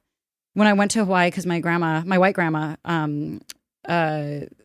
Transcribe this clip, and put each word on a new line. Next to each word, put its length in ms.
when 140
I 40
went 200
to 80
Hawaii, 300
'cause 160
my 140
grandma, 440
my 140
white 160
grandma, 500
um, 560
uh, 520